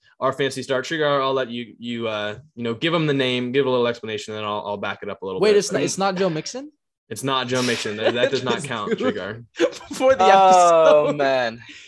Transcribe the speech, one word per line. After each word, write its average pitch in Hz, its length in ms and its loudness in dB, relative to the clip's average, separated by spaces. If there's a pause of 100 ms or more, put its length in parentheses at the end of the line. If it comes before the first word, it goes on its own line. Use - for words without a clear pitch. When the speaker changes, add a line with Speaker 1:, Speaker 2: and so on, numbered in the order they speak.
(200)
Speaker 1:
our 131 120 0
fantasy 131 300 -4
start. 127 240 -4
Sugar, 156 200 -2
I'll 135 260 0
let 131 160 -2
you, 117 300 -12
you, 117 300 -6
uh, 104 300 -6 (180)
you 120 80 -8
know, 117 100 -4
give 160 180 -2
him 165 140 0
the 143 80 2
name, 123 380 -2
give 135 140 2
a 127 40 0
little 123 160 2
explanation, 110 480 -6
and 107 80 -8
then 107 60 -6
I'll, 104 180 -6
I'll 104 100 -6
back 101 260 -8
it 101 60 -10
up 95 140 -10
a 92 40 -10
little 123 140 -6
Speaker 2:
Wait, - 100 4
Speaker 1:
bit. 208 80 4
Speaker 2:
it's 185 120 0
not, 185 120 -2
it's 175 160 -4
not 190 180 -2
Joe 190 140 0
Mixon? 247 420 -8 (360)
Speaker 1:
It's 104 140 -10
not 131 240 -2
Joe 127 160 -2
Mixon. 113 360 -4
That, 113 160 -2
that 123 160 0
does 127 120 -2
not 123 120 -2
Speaker 2:
<laughs> 117 60 -4
This 139 60 -10
Speaker 1:
count, 117 240 -6
Speaker 2:
dude. 220 80 -2
Speaker 1:
Sugar. 110 520 -6
Speaker 2:
<laughs> - 80 -18
Before - 560 0
the 226 100 4
Speaker 3:
Oh, 175 800 8
Speaker 2:
episode. 147 140 0
Speaker 3:
man. 127 420 0 (280)